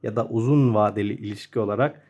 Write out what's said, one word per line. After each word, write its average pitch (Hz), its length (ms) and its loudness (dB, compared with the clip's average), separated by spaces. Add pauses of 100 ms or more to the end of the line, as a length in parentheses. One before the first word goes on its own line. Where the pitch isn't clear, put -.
ya 110 140 -6
da 117 120 -2
uzun 123 460 2
vadeli 104 380 2
ilişki - 460 -8
olarak 113 520 -2